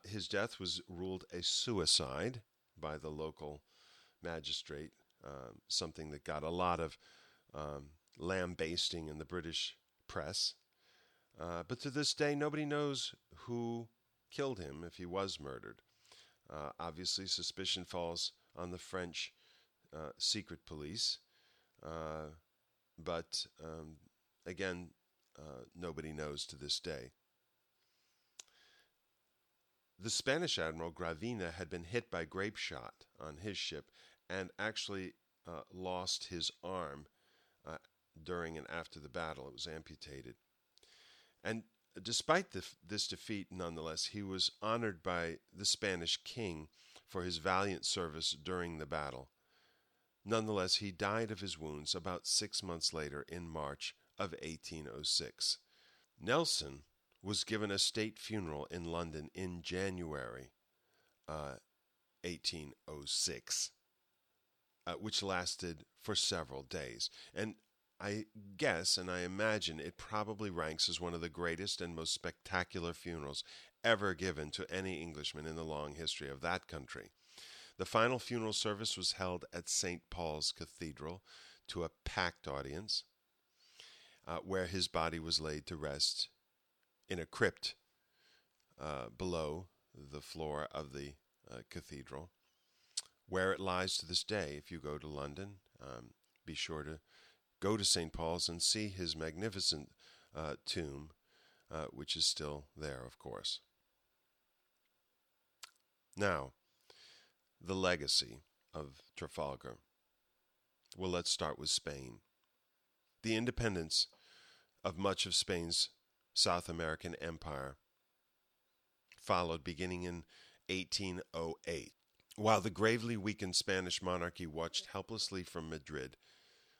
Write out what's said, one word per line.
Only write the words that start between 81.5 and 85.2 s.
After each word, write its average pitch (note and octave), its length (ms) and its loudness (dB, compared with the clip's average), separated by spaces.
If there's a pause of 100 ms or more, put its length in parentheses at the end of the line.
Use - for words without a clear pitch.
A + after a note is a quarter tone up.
to F2 160 0
a D#2+ 60 -2 (160)
packed F2 420 0
audience, C#2 560 -2 (1200)
uh, E2+ 120 -2
where F#2+ 260 2
his F2+ 240 2
body E2 300 2
was E2 240 2